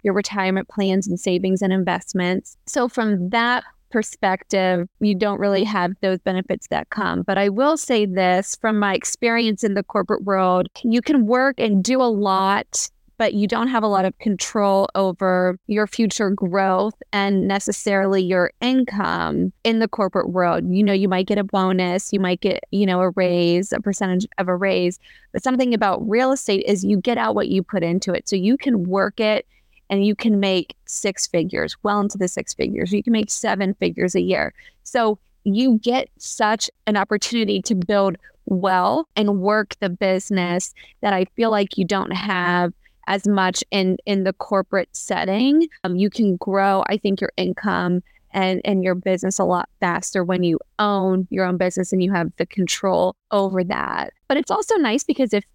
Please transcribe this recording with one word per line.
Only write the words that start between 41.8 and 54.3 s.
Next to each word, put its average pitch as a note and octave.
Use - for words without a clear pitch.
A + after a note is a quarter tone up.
don't G3
have F3+
as G3
much F#3+
in, F#3
in G3
the F#3+
corporate -
setting. A3+
Um, F3+
you G3
can G3+
grow, G3
I G#3+
think, G3
your F#3+
income F3+
and, F#3+
and F#3+
your F#3
business F#3
a F#3+
lot F3
faster F3
when F3+
you E3+
own F#3+
your F#3+
own F3+
business F#3
and F#3
you F#3
have E3+
the E3+
control F3+
over F#3+
that. -
But C#4